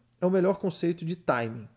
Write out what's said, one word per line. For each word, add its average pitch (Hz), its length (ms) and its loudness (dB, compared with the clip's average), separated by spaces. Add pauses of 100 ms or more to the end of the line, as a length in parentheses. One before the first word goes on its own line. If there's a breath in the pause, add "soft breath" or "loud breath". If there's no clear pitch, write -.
(200 loud breath)
é 180 60 0
o 185 60 4
melhor 190 260 4
conceito 170 460 -2
de 165 120 -4
timing. 117 600 -2